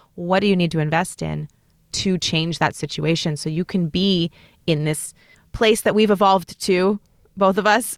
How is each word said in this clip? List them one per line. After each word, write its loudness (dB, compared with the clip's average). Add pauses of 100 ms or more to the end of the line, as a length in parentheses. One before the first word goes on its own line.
(160)
what 0
do 2
you 4
need 2
to 0
invest -2
in -6 (440)
to -2
change -2
that 0
situation -2
so -8
you -4
can -2
be 0 (380)
in 0
this -4 (380)
place 2
that 2
we've 4
evolved 2
to, 2 (380)
both 2
of 0
us, 0